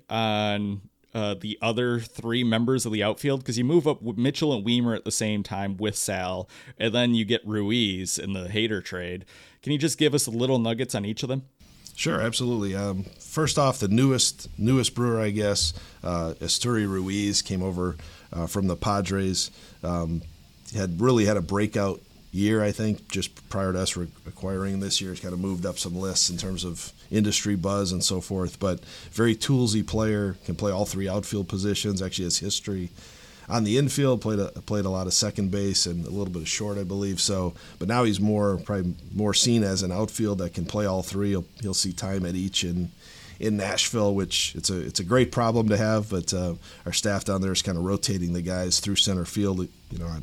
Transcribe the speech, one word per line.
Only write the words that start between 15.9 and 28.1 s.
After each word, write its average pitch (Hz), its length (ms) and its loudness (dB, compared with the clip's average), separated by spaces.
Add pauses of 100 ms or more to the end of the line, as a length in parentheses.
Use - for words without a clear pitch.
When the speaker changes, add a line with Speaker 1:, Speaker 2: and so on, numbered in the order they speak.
Speaker 2:
uh, 82 360 -2
Esteury 107 480 0
Ruiz 98 540 0
came 92 220 -2
over, 90 320 -2 (360)
uh, 85 140 -2
from 95 220 0
the 87 80 2
Padres. 98 720 0 (340)
Um, 85 380 -2 (520)
had 92 280 -2
really 120 240 6
had 104 100 4
a 95 60 0
breakout 101 580 0 (320)
year, 104 320 2
I 104 80 2
think, 107 380 -2
just - 400 -6
prior 98 240 0
to 90 60 0
us 92 180 0
re-, 87 100 -4 (180)
acquiring 98 540 -4
this 98 220 -2
year. 95 100 -6
He's 90 80 -8
kinda 90 160 -6
moved 92 300 -2
up 90 120 -4
some 87 200 -4
lists 92 320 0
in 87 80 -4
terms 92 260 -6
of 87 300 -8 (180)
industry 104 460 2
buzz 98 340 0
and 90 100 -2
so 92 200 0